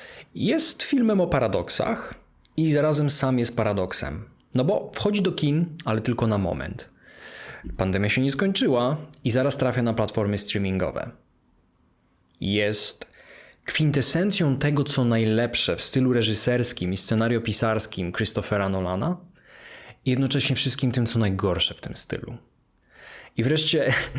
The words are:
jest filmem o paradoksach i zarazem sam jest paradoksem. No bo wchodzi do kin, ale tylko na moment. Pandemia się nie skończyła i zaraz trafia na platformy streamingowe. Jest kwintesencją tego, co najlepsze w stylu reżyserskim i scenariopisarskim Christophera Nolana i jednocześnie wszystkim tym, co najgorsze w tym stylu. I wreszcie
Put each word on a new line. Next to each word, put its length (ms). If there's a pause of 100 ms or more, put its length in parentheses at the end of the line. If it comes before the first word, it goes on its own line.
(340)
jest 480
filmem 380
o 60
paradoksach 880 (420)
i 160
zarazem 380
sam 280
jest 180
paradoksem. 680 (300)
No 100
bo 300
wchodzi 280
do 100
kin, 520
ale 160
tylko 260
na 120
moment. 520 (840)
Pandemia 320
się 140
nie 100
skończyła 640 (280)
i 60
zaraz 260
trafia 260
na 120
platformy 440
streamingowe. 720 (1300)
Jest 680 (580)
kwintesencją 920
tego, 280
co 200
najlepsze 720
w 40
stylu 320
reżyserskim 800
i 40
scenariopisarskim 1160
Christophera 560
Nolana 480 (880)
i 60
jednocześnie 460
wszystkim 360
tym, 140
co 120
najgorsze 560
w 60
tym 160
stylu. 400 (1000)
I 80
wreszcie 480 (260)